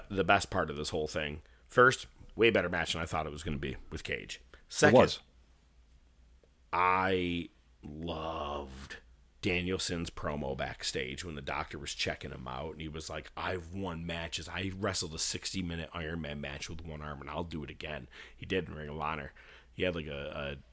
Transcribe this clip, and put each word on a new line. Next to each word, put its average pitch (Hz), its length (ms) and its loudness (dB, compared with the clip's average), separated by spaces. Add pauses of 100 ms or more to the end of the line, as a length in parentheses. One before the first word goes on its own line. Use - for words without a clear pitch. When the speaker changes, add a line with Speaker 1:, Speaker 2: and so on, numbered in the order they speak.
Speaker 1:
the 95 160 2
best 95 260 6
part 85 200 2
of 73 60 -4
this 76 140 -2
whole 78 180 0
thing, 76 340 -2 (240)
first, 127 400 8 (300)
way 117 140 8
better 95 180 4
match 85 240 0
than 82 100 0
I 85 40 -2
thought 78 200 0
it 76 60 -6
was 76 100 -8
gonna 78 140 -2
be 67 180 -2 (160)
with 78 140 -6
Cage. - 360 -6 (280)
Second, - 280 8
Speaker 2:
It 127 40 12
was. 87 180 6 (1500)
Speaker 1:
I 92 760 4 (340)
loved 73 1120 -6 (460)
Danielson's 90 680 0
promo 73 460 -2
backstage 67 680 -4
when 82 120 -8
the 71 40 -8
doctor 73 380 -4
was 71 160 -6
checking 73 380 -4
him 65 160 -10
out, 69 240 -6
and 78 80 -12
he 80 80 -6
was 78 200 -8
like, 78 280 -8
"I've 85 360 -4
won 90 320 -4
matches. 85 440 -6
I 92 280 -4
wrestled 92 380 -2
a 87 40 -6
sixty-minute 85 760 -2
Iron 85 260 -4
Man 73 200 -6
match 69 280 -8
with 80 160 -8
one 78 180 -8
arm, 73 180 -8
and 69 100 -10
I'll 82 140 -2
do 82 180 -6
it 67 80 -10
again." 73 380 -8 (280)
He - 80 -12
did 92 240 0
in 80 60 -8
Ring 76 140 -8
of 76 120 -6
Honor. 76 320 -2 (400)
He - 120 0
had, 90 100 2
like, 80 140 -4
a, 71 500 -6 (140)